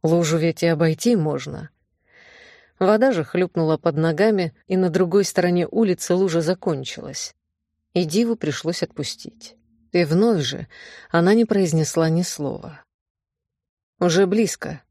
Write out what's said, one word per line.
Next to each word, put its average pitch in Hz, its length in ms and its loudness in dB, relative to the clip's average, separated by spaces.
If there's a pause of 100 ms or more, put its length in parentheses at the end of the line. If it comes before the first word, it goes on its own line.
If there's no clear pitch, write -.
Лужу 165 340 2
ведь 160 260 -2
и 170 40 2
обойти 165 480 2
можно. 151 560 -6 (1080)
Вода 214 300 4
же 170 120 -2
хлюпнула 165 540 0
под 151 180 -2
ногами, 170 600 0 (100)
и 185 100 -4
на 185 140 2
другой 185 340 2
стороне 175 440 0
улицы 190 480 0
лужа 180 260 0
закончилась. 151 920 -6 (580)
И 180 120 0
Диву 226 300 0
пришлось 156 460 -6
отпустить. - 720 -12 (360)
И 175 120 2
вновь 180 380 2
же - 260 -6 (440)
она 175 240 4
не 233 100 4
произнесла 165 640 0
ни 165 140 0
слова. - 600 -10 (1160)
«Уже 180 260 2
близко». 190 640 -2